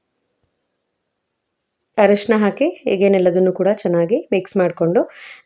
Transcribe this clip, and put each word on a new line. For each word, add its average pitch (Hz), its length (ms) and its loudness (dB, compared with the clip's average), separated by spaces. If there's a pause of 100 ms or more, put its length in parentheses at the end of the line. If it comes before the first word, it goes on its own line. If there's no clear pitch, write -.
(2000)
ಅರಿಶಿನ 202 380 2
ಹಾಕಿ 208 280 0
ಈಗೇನೆಲ್ಲದನ್ನು 185 880 0
ಕೂಡ 185 200 -2
ಚೆನ್ನಾಗಿ 175 600 -2
ಮಿಕ್ಸ್ 185 240 -4
ಮಾಡ್ಕೊಂಡು 180 540 0 (340)